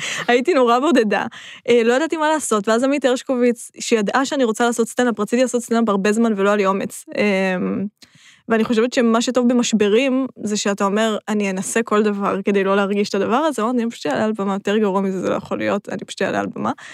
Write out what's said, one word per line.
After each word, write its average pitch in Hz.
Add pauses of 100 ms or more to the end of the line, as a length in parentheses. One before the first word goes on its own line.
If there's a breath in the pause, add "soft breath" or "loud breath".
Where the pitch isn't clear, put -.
(280 loud breath)
הייתי 262
נורא 247
בודדה, 247 (420 loud breath)
אה, 240
לא 233
ידעתי 311
מה 302
לעשות, 233
ואז 233
עמית 277
הרשקוביץ, 247 (100)
שידעה 220
שאני 269
רוצה 226
לעשות 233
סטנדאפ, 240
רציתי 233
לעשות 247
סטנדאפ 233
הרבה 202
זמן 226
ולא 196
היה 208
לי 196
אומץ. - (120)
אמ, 190 (600 soft breath)
ואני 220
חושבת 233
שמה 233
שטוב 247
במשברים, 247 (180)
זה 208
שאתה 202
אומר, 208 (120)
"אני 208
אנסה 196
כל 214
דבר 202
כדי 196
לא 196
להרגיש 202
את -
הדבר 196
הזה", 285
אמרתי, 247
"אני 226
פשוט -
אעלה 269
על 214
במה 196
יותר 202
גרוע 202
מזה, 190
זה 196
לא -
יכול -
להיות, 208
אני -
פשוט -
אעלה -
על 98
במה." 202 (220 loud breath)